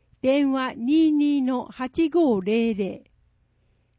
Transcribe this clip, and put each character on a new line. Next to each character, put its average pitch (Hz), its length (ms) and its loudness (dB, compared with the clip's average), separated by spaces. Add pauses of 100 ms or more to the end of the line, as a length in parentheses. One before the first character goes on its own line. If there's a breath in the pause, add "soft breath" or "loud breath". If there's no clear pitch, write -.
(220)
電 269 300 2
話 262 240 -4
二 302 340 2
二 294 320 2
の 254 220 -2
八 285 460 -4
五 285 300 2
零 220 340 0
零。 190 300 -6 (960)